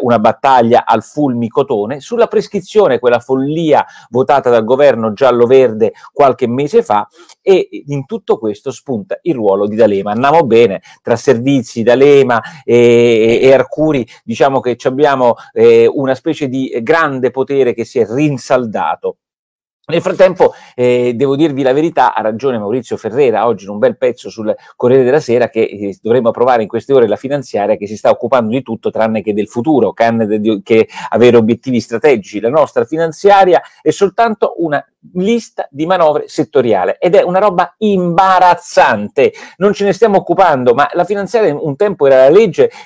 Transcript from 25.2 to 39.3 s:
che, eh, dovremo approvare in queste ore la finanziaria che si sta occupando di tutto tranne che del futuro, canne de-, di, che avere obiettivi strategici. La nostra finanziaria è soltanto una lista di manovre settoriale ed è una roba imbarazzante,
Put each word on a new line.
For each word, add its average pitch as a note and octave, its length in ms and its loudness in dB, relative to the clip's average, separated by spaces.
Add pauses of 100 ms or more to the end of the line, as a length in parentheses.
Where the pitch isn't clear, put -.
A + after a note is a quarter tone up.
che, A2 140 -2
eh, G2+ 380 -6
dovremo A#2 280 0
approvare A#2+ 320 0
in G#2 80 -6
queste A#2 240 -4
ore A#2+ 140 4
la G2+ 100 -2
finanziaria A2+ 580 -4
che G2+ 120 -8
si G#2+ 100 -12
sta B2 120 0
occupando A2 420 -2
di B2+ 100 -2
tutto A2+ 280 -8
tranne A2 320 -2
che G#2 120 -4
del G2+ 160 -4
futuro, A#2+ 420 -2
canne A2+ 360 0
de-, G#2+ 120 -4
di, G#2 240 -2
che A2 240 0 (220)
avere A#2 260 4
obiettivi A#2 460 0
strategici. G#2+ 580 -2
La A2 100 -4
nostra C3 360 -2
finanziaria F3 760 2 (200)
è D#3 80 -2
soltanto G#3 720 -2
una D3+ 240 -4 (320)
lista G#3 560 -4
di D3 160 -6
manovre E3 400 0
settoriale A2 720 -2
ed F3+ 160 0
è F#3 80 4
una F3+ 160 -2
roba F#3 400 -2
imbarazzante, F3 1500 0 (240)